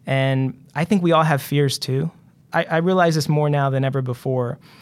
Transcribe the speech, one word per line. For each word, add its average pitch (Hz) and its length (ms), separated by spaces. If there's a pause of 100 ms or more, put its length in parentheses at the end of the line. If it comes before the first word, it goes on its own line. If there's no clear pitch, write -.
And 135 580 (120)
I 160 100
think 202 160
we 170 100
all 160 120
have 151 180
fears 143 380
too. 139 320 (420)
I, 165 100
I 165 140
realize 170 360
this 151 140
more 151 220
now 139 200
than 135 140
ever 135 180
before, 127 560 (240)